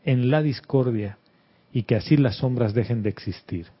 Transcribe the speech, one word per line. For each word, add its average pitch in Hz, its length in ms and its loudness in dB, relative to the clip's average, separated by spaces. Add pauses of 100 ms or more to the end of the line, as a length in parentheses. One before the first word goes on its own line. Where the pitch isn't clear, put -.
en 123 260 2
la 156 120 2
discordia 123 720 -2 (560)
y 117 120 -2
que 120 120 2
así 147 220 2
las 127 180 2
sombras 120 380 0
dejen 113 280 0
de 104 60 -2
existir. - 600 -8 (120)